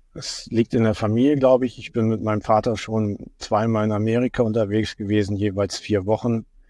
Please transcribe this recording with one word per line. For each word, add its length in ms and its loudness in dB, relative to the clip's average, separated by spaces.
es 360 -12
liegt 240 0
in 100 4
der 100 2
Familie, 420 2
glaub 260 4
ich. 160 -6
Ich 140 -16
bin 160 0
mit 140 -2
meinem 200 -2
Vater 340 2
schon 640 -4
zweimal 480 0
in 60 0
Amerika 500 0
unterwegs 540 0
gewesen, 400 0
jeweils 420 -2
vier 280 -2
Wochen. 380 0